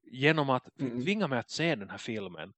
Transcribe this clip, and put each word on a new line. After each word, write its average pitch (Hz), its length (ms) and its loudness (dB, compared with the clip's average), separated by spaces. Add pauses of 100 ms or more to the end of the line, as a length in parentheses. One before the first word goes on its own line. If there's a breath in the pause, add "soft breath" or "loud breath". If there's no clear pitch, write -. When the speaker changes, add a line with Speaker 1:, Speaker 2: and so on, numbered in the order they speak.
Speaker 1:
Genom 143 480 4
att - 300 0
Speaker 2:
Mm. 123 240 -2
Speaker 1:
tvinga 196 240 0
mig 131 100 0
att 113 120 -6
se 160 240 0
den 98 160 -6
här 98 80 -10
filmen 95 600 -8